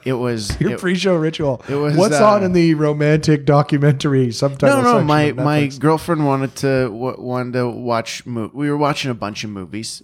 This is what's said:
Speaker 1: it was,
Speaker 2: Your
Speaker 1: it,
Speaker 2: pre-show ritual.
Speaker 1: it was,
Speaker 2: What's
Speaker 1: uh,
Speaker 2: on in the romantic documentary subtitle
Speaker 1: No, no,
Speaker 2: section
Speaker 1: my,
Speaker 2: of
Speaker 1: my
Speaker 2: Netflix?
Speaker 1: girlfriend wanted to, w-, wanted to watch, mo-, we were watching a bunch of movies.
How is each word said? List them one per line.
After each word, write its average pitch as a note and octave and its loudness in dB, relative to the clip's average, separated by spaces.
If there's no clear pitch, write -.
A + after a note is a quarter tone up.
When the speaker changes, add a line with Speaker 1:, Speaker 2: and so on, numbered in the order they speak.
Speaker 1:
it C3 -2
was, A#2 -4
Speaker 2:
Your E3+ 0
Speaker 1:
it, - -8
Speaker 2:
pre-show F#3 0
ritual. D#3 -2
Speaker 1:
it B2+ -4
was, D3 0
Speaker 2:
What's - 4
Speaker 1:
uh, G#3+ 4
Speaker 2:
on G#3 2
in F3+ 0
the E3+ 4
romantic D3+ 2
documentary C#3 2
subtitle C#3 2
Speaker 1:
No, B3+ 2
no, A#3+ 4
Speaker 2:
section F3 2
Speaker 1:
my, D3+ 4
Speaker 2:
of D3 0
Speaker 1:
my D3 0
Speaker 2:
Netflix? C3+ -4
Speaker 1:
girlfriend D3+ 0
wanted C3+ -2
to, C3+ 0
w-, A#2 -6
wanted B2 -6
to B2 -2
watch, A#2 -6
mo-, A2+ -6
we D3 -4
were D3 -2
watching C#3+ -2
a A#2+ -4
bunch G#2 -8
of A2 -10
movies. G2+ -10